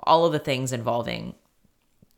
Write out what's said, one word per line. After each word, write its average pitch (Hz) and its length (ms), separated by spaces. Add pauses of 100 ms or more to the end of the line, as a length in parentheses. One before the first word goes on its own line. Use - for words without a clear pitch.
all 165 220
of 165 80
the 151 60
things 131 320
involving 117 640 (840)